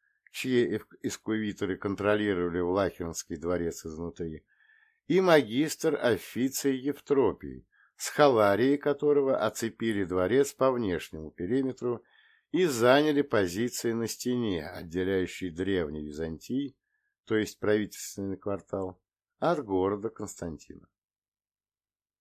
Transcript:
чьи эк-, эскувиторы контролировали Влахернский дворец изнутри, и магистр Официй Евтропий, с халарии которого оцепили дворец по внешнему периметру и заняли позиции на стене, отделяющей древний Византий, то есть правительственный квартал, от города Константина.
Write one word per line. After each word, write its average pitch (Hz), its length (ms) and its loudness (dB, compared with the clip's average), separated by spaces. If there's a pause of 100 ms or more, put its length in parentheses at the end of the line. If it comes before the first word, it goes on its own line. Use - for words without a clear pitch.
(300)
чьи 120 460 0
эк-, - 260 -12
эскувиторы 101 760 -4
контролировали 98 840 0
Влахернский 87 760 -2
дворец 85 480 -4
изнутри, 80 600 -10 (640)
и 180 140 4
магистр 151 800 2
Официй 131 760 0
Евтропий, 127 880 0 (300)
с - 120 -8
халарии 123 680 4
которого 143 600 2
оцепили 110 640 -2
дворец 95 480 2
по 131 180 2
внешнему 87 600 -4
периметру 123 720 -4 (500)
и 175 120 2
заняли 143 580 4
позиции 113 720 0
на 113 160 -2
стене, 110 580 -2
отделяющей 90 840 -2
древний 82 540 -2
Византий, 80 720 -6 (480)
то 113 120 -2
есть 107 220 -2
правительственный 98 800 -2
квартал, 95 640 -6 (400)
от 151 260 -2
города 98 440 0
Константина. - 800 -12 (1300)